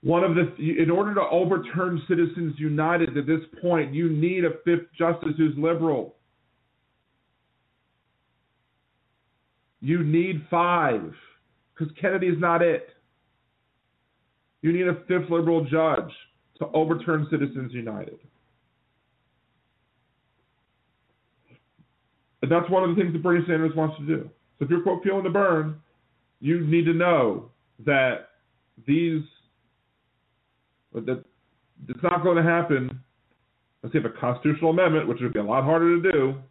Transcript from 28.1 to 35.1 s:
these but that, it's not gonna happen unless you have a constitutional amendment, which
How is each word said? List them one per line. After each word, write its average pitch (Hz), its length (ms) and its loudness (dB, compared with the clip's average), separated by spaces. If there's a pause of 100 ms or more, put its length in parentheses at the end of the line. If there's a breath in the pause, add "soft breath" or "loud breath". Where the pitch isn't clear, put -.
these 160 360 0 (1700)
but 113 120 -8
that, 127 180 -6 (640)
it's - 160 -10
not 175 200 0
gonna 170 200 4
happen 151 560 0 (840)
unless 117 120 -12
you 156 80 0
have 113 100 -4
a - 80 -18
constitutional 151 520 0
amendment, 165 360 2
which 117 140 -4